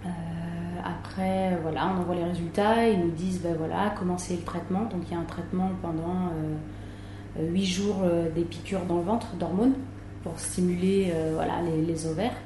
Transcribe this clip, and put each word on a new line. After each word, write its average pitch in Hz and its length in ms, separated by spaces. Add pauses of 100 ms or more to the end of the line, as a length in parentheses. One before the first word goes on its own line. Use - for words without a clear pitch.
Euh, 185 40 (760)
après, 190 760
voilà, 156 320
on 185 60
envoie 175 160
les 170 80
résultats, 196 640
ils 202 120
nous 170 120
disent, 180 280
ben 170 160
voilà, 170 400
commencez 180 400
le 170 60
traitement. 180 420
Donc 185 220
il - 60
y 170 40
a 170 40
un 165 40
traitement 185 460 (100)
pendant, 175 520 (1040)
euh, 160 100
huit 190 160
jours, 190 380
euh, 170 280
des 160 120
piqûres 180 440
dans 175 100
le 175 80
ventre 214 320
d'hormones 185 400 (480)
pour 165 140
stimuler, 185 760
euh, 160 200
voilà, 165 280
les, 160 180
les 160 260
ovaires 165 400